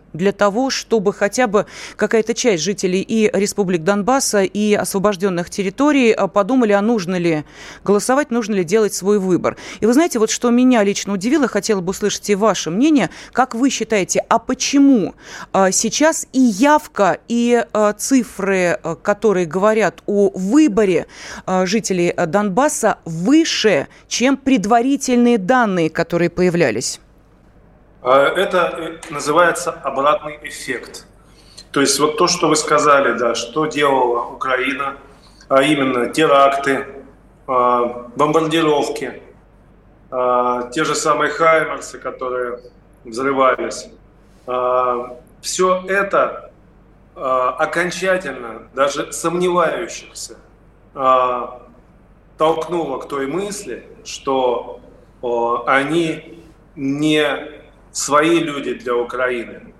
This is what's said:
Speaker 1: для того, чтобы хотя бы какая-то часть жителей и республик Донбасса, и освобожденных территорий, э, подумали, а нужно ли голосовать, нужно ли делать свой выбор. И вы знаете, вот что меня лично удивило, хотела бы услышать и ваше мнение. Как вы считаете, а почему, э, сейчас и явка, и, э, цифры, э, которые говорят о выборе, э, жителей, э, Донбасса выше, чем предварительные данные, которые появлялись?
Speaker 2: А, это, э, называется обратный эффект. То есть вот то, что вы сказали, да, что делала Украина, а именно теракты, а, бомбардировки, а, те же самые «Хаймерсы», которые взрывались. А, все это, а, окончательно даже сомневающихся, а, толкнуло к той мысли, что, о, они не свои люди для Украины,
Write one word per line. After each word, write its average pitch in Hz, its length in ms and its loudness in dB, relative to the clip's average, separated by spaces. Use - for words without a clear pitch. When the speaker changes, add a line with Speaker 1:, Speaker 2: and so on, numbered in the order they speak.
Speaker 1:
для 185 180 0
того, 208 380 0
чтобы 214 420 -2
хотя 208 360 -2
бы 196 180 0
какая-то 220 360 0
часть 196 300 0
жителей 190 380 -2
и 220 360 0
республик 196 460 -2
Донбасса, 202 600 0
и 208 300 0
освобожденных 185 760 -2
территорий, 269 680 2
э, 196 120 0
подумали, 208 420 2
а 202 100 4
нужно 196 360 -2
ли 165 260 0
голосовать, 247 480 0
нужно 226 220 -2
ли 190 100 0
делать 202 300 0
свой 202 260 0
выбор. 175 380 0
И - 40 0
вы 220 60 4
знаете, 277 280 2
вот 220 100 2
что - 200 -2
меня 247 340 4
лично 202 300 -2
удивило, 240 360 0
хотела 208 240 -2
бы 190 160 -4
услышать 196 400 -4
и 208 60 2
ваше 190 340 0
мнение. 233 400 2
Как 247 240 0
вы 254 160 2
считаете, 208 580 -2
а 226 80 4
почему, 262 800 2
э, 190 180 4
сейчас 294 600 0
и 262 80 -2
явка, 240 800 2
и, 240 460 2
э, 208 240 2
цифры, 190 840 0
э, 160 180 -6
которые 202 460 0
говорят 190 580 0
о 202 300 2
выборе, 196 720 2
э, 185 180 0
жителей, 180 500 0
э, 175 120 0
Донбасса 208 800 0
выше, 185 840 2
чем 262 300 0
предварительные 240 1000 2
данные, 190 500 2
которые 170 400 -2
появлялись? 165 680 0
Speaker 2:
А, 135 240 4
это, 170 720 -2
э, - 40 -12
называется 160 580 2
обратный 143 720 -2
эффект. - 640 -12
То 143 100 2
есть 135 180 2
вот 151 180 0
то, 170 100 4
что 160 220 0
вы 156 60 2
сказали, 143 640 2
да, 117 160 0
что 151 320 -4
делала 131 640 0
Украина, 135 680 -4
а 135 140 4
именно 131 460 0
теракты, 139 760 2
а, 123 680 0
бомбардировки, 151 1000 0
а, 123 540 0
те 156 140 -2
же 151 100 -2
самые 147 380 0
«Хаймерсы», 151 640 0
которые 123 640 -8
взрывались. 127 840 0
А, 123 720 -2
все 185 460 0
это, 190 640 -2
а, 131 420 -2
окончательно 151 1160 -4
даже 139 360 -2
сомневающихся, 165 1200 -4
а, 127 680 0
толкнуло 160 640 -2
к - 80 -14
той 139 180 -6
мысли, 165 580 -8
что, 127 760 -4
о, 120 420 -2
они 151 720 -2
не 147 720 0
свои 156 480 2
люди 139 360 -6
для 120 200 -4
Украины, 120 840 -6